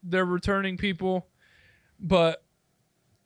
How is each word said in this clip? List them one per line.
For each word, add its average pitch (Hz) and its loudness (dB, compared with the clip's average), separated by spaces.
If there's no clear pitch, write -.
their 185 0
returning 185 -2
people. 185 -2
But, 165 2